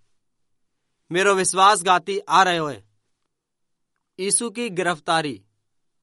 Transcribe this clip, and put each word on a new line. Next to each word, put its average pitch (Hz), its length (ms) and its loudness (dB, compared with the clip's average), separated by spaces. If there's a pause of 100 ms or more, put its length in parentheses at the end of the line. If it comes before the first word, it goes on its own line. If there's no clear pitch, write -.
(1120)
मेरो 190 240 2
विश्वासघाती 190 840 2
आ 175 240 2
रहे 175 140 0
हो।" 151 140 -6 (1500)
यीशु 196 300 -4
की 233 200 -8
गिरफ्तारी। 165 720 -4 (600)